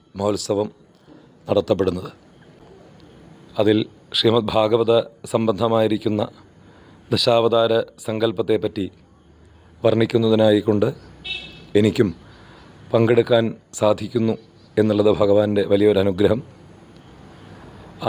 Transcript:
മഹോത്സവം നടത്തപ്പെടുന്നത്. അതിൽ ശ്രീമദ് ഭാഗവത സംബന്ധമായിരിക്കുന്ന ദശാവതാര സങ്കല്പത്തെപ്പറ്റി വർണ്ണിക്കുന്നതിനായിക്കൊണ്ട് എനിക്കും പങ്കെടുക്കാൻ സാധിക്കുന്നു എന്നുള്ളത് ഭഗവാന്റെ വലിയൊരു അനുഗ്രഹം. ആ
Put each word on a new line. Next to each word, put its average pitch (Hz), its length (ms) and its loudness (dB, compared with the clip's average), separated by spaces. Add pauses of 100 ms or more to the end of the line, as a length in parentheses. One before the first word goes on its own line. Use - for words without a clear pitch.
(160)
മഹോത്സവം 104 540 -4 (760)
നടത്തപ്പെടുന്നത്. 98 680 -2 (1500)
അതിൽ 107 200 2 (360)
ശ്രീമദ് 113 380 0
ഭാഗവത 110 420 0 (320)
സംബന്ധമായിരിക്കുന്ന 110 960 -2 (880)
ദശാവതാര 113 680 0 (260)
സങ്കല്പത്തെപ്പറ്റി 110 840 -4 (960)
വർണ്ണിക്കുന്നതിനായിക്കൊണ്ട് 110 1080 2 (840)
എനിക്കും 104 340 2 (760)
പങ്കെടുക്കാൻ 117 560 2 (300)
സാധിക്കുന്നു 110 600 -2 (420)
എന്നുള്ളത് 107 360 2
ഭഗവാന്റെ 101 520 2
വലിയൊരു 101 340 2
അനുഗ്രഹം. 98 420 0 (1600)
ആ - 100 -14